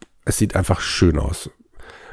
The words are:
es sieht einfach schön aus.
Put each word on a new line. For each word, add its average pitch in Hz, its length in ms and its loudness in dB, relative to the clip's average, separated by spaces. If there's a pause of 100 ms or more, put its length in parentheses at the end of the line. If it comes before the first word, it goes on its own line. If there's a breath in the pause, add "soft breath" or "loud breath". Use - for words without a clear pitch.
(240)
es 113 120 0
sieht 104 200 0
einfach 95 240 2
schön - 360 2
aus. 73 320 -4 (640 loud breath)